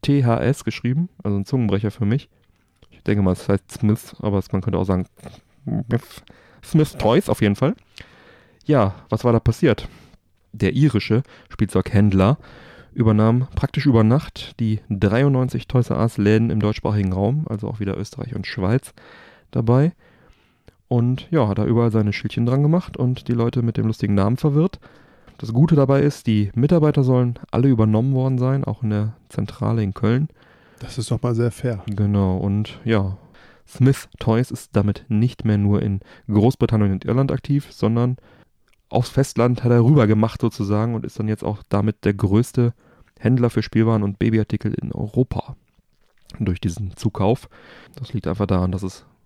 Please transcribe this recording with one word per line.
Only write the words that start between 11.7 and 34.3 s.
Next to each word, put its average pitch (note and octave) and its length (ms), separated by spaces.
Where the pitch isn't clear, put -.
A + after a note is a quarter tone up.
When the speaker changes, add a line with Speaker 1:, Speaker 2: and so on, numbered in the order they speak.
Speaker 1:
übernahm A2+ 640
praktisch - 320
über A2+ 180
Nacht - 560
die A2 200
dreiundneunzig B2 800
Toys B2 240
R - 80
Us A#2 180
Läden A2 320
im A2+ 100
deutschsprachigen G#2 540
Raum, A#2+ 340
also G#2+ 200
auch G#2+ 120
wieder G2 160
Österreich - 400
und F#2+ 120
Schweiz G2+ 460
dabei. B2+ 400
Und B2 420
ja, C#3+ 180
hat G2+ 120
da G#2+ 60
überall A#2 260
seine G#2 220
Schildchen A#2 340
dran C3+ 160
gemacht E3 340
und B2+ 300
die A#2+ 60
Leute A#2 280
mit A#2 160
dem A2 80
lustigen G#2 300
Namen G2+ 220
verwirrt. D#3 420
Das A2 160
Gute D#3 220
dabei C#3 260
ist, C#3+ 240
die G#2 300
Mitarbeiter D3 480
sollen B2 340
alle B2 160
übernommen A2 460
worden C3 260
sein, C3+ 240
auch - 180
in G#2+ 80
der G#2+ 240
Zentrale A2 540
in G2 100
Köln. B2 360
Speaker 2:
Das - 180
ist A#2+ 140
doch A2+ 100
mal A#2+ 140
sehr A#2 160
fair. A2+ 340
Speaker 1:
Genau, G2+ 520
und G2+ 480
ja, G2 340
Smith - 500
Toys A2 320